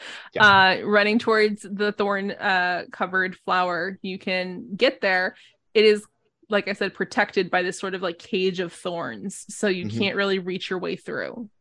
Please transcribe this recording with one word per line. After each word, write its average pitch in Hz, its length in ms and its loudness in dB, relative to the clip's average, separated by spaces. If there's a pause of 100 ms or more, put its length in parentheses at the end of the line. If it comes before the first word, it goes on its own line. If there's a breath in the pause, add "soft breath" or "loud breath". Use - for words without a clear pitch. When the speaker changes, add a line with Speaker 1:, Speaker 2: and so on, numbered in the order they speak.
Speaker 1:
<laughs> - 260 -16
Speaker 2:
Yeah. 220 120 6
Speaker 1:
uh, 190 400 6
running 208 340 4
towards 214 500 2
the 208 220 -2
thorn, 202 400 -2
uh, 180 600 0
covered 185 520 -2
flower, 180 580 0
you 190 160 -6
can 185 580 -4
get 262 260 2
there. 185 340 0 (380 soft breath)
It 214 100 6
is, 214 220 6 (440)
like 202 200 0
I 196 40 -4
said, 196 200 -4
protected 196 560 0
by 180 120 2
this 180 180 -4
sort 190 140 -6
of, 185 80 -8
like, 175 180 -4
cage 185 420 -2
of 170 100 -6
thorns. 165 800 -8
So - 180 -4
you 185 180 -2
Speaker 2:
Mm-hmm. 214 140 -4
Speaker 1:
can't 196 160 0
really 196 240 0
reach 185 300 -6
your 185 100 -4
way 175 160 -6
through. 156 540 -8 (120)